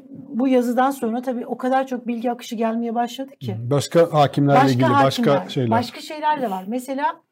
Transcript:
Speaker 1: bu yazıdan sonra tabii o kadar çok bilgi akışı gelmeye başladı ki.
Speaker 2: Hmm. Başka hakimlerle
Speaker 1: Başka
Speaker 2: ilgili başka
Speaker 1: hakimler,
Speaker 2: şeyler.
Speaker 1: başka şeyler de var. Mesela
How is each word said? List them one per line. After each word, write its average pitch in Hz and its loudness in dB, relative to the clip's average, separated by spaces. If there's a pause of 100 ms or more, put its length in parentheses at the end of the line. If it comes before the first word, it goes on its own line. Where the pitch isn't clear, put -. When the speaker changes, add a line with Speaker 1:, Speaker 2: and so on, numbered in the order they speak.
Speaker 1:
bu - -4
yazıdan 254 2
sonra 247 -4
tabii 247 -6
o 247 -8
kadar 262 0
çok 247 -8
bilgi 233 -4
akışı 240 -8
gelmeye 226 -4
başladı 240 -6
ki. 120 -8
Speaker 2:
Hmm. 117 -8
Başka 165 2
hakimlerle 143 4
Speaker 1:
Başka 135 4
Speaker 2:
ilgili 127 4
başka 180 4
Speaker 1:
hakimler, - 0
Speaker 2:
şeyler. 123 -2
Speaker 1:
başka 240 -2
şeyler 302 -2
de 220 -2
var. 185 -6
Mesela 269 -4 (120)